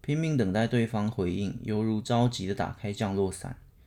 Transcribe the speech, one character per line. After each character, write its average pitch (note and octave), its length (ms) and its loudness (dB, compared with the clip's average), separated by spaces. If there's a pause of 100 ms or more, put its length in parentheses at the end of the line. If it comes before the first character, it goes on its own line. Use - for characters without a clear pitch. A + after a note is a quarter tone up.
拼 D3+ 180 -2
命 D#3+ 180 0
等 F#2+ 160 2
待 A2 140 2
对 A#2 200 2
方 G#2+ 240 0
回 F2+ 220 0
应， F#2+ 300 -2
犹 G#2+ 200 -2
如 A2 180 0
着 A#2+ 280 4
急 F#2+ 180 -4
地 G2 80 -2
打 F#2 180 -2
开 G2+ 200 -6
降 G2+ 220 -2
落 G2 160 2
伞， F#2 280 -10 (280)